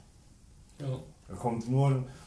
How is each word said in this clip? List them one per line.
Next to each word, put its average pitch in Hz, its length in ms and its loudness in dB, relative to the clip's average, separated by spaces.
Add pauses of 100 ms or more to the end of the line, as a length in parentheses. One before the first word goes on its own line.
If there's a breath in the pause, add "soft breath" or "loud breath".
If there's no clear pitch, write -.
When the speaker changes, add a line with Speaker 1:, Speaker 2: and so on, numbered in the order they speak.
(800)
Speaker 1:
Ja. 135 180 -4 (280)
Speaker 2:
Da 98 80 -12
kommt 117 360 -2
nur, 135 340 4 (220 loud breath)